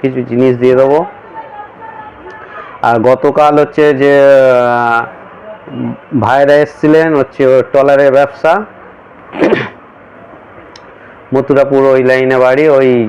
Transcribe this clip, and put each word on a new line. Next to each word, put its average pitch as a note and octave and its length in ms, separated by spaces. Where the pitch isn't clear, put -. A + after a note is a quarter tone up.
কিছু B2+ 200
জিনিস A#2+ 360
দিয়ে B2+ 160
দেবো। C3+ 300
আর A#2 180
গতকাল D3 580
হচ্ছে D3 360
যে, C#3 260
আহ, A#2 260
ভাইরা C#3 340
এসছিলেন D#3 600
হচ্ছে C3+ 320
ওই B2+ 160
ট্রলারের C#3 500
ব্যবসা, D#3 520
মথুরাপুর C3+ 480
ওই C3 200
লাইনে C3 360
বাড়ি, C3 300
ওই B2+ 400